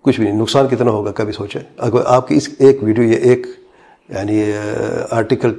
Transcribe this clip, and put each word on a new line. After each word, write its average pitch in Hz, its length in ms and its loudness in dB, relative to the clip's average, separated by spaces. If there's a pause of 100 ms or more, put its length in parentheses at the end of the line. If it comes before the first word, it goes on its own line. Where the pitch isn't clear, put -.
کچھ 131 180 0
بھی 107 100 0
نہیں۔ 104 100 -2
نقصان 131 280 2
کتنا 123 240 0
ہوگا، 104 200 -4
کبھی 104 220 -4
سوچا - 260 -10
ہے؟ - 60 -18 (120)
اگر 120 280 0
آپ 127 220 2
کی 156 80 2
اس 143 140 0 (100)
ایک 135 240 6
ویڈیو 110 200 2
یا 113 140 2
ایک 123 300 2 (640)
یعنی، 104 340 -2 (100)
آ، 104 40 -6 (540)
آرٹیکل 117 480 0